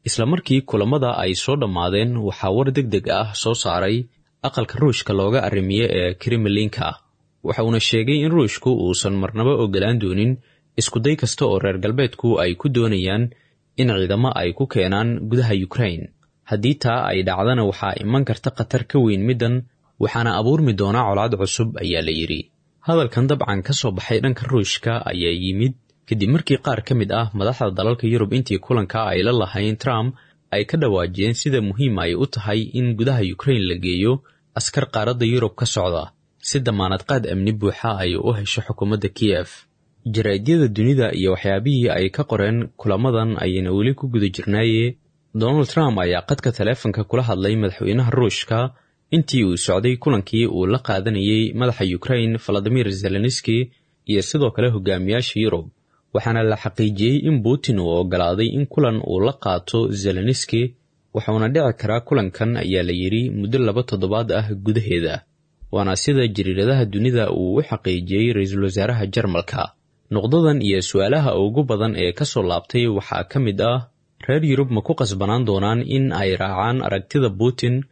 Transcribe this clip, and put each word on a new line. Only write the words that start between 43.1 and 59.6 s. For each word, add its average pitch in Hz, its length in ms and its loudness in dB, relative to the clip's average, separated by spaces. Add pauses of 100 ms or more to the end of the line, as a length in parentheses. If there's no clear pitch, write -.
ayayna 92 320 0
weli 107 220 2
ku 135 140 -6
guda 110 220 2
jirnaaye. 113 680 0 (360)
Donald 123 340 2
Trump 131 320 2
ayaa 87 220 0
qadka 135 300 -2
taleefanka 110 520 -2
kula 120 200 0
hadlay 101 320 0
madaxweynaha 110 560 0
Ruushka 113 480 0 (520)
intii 135 320 2
uu 90 140 2
socday 104 400 0
kulankii 117 500 0
uu 90 180 0
la 120 140 2
qaadanayay 107 720 0
madaxa 120 300 -2 (120)
Ukraine 113 420 0
Volodymyr 110 540 0
Zelensky 107 800 -2 (360)
iyo 101 140 2
sidoo 139 300 0
kale 120 180 2
hogaamiyaasha 101 680 0
Yurub. 92 280 0 (460)
Waxaana 113 300 0
la 107 120 2
xaqiijiyey 110 640 0 (100)
in 139 160 2
Putin 123 360 2
uu 85 100 0
oggolaaday 90 580 2
in 139 180 -2
kulan 120 380 0
uu 92 160 -2
la 110 140 2
qaato 104 580 -2